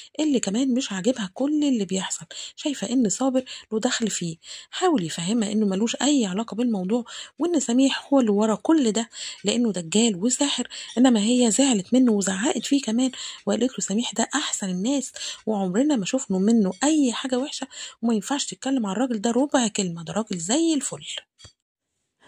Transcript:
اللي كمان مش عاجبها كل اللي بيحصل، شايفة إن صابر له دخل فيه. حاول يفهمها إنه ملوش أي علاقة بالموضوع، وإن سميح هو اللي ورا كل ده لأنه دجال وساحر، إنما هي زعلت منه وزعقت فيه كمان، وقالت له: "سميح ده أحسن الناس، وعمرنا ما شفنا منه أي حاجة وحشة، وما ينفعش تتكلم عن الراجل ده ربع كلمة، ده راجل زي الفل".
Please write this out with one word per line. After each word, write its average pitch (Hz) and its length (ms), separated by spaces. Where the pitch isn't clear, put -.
اللي 294 200
كمان 240 340
مش 262 180
عاجبها 190 420
كل 294 300
اللي 247 220
بيحصل، 185 400
شايفة 262 340
إن 240 200
صابر 254 340
له 220 80
دخل 233 300
فيه. 170 280
حاول 320 320
يفهمها 196 480
إنه 214 140
ملوش 196 360
أي 269 240
علاقة 196 300
بالموضوع، 226 500
وإن 330 200
سميح 262 540
هو 277 60
اللي 226 120
ورا 208 240
كل 285 360
ده 220 180
لأنه 226 280
دجال 185 440
وساحر، 247 520
إنما 240 220
هي 240 320
زعلت 247 420
منه 254 180
وزعقت 202 540
فيه 277 160
كمان، 254 300
وقالت 214 260
له: - 80
"سميح 208 340
ده - 220
أحسن 240 340
الناس، 226 420
وعمرنا 214 500
ما 196 100
شفنا 196 320
منه 202 340
أي 285 300
حاجة 254 260
وحشة، 269 280
وما 233 120
ينفعش 247 320
تتكلم 262 400
عن 196 60
الراجل 226 300
ده 233 100
ربع 254 360
كلمة، 170 360
ده 160 100
راجل 208 240
زي 285 360
الفل". 202 320